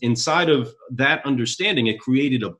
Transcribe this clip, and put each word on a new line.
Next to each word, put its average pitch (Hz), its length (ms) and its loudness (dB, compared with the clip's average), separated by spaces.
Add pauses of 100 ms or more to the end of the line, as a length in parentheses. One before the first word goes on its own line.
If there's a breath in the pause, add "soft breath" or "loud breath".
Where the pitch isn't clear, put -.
inside 156 480 0
of 139 240 0 (200)
that 139 340 0
understanding, 135 640 0
it 107 100 -2
created 131 460 0
a 92 160 -8